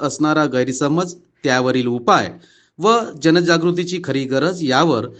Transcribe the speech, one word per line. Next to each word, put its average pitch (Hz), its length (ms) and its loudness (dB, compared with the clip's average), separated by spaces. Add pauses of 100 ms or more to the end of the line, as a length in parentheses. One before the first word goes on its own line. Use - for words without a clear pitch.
असणारा 151 440 0
गैरसमज, 143 680 -2 (300)
त्यावरील 127 440 2
उपाय 120 460 0 (460)
व 226 200 2 (240)
जनजागृतीची 170 800 2
खरी 135 200 -2
गरज 151 400 -2
यावर 131 420 2 (140)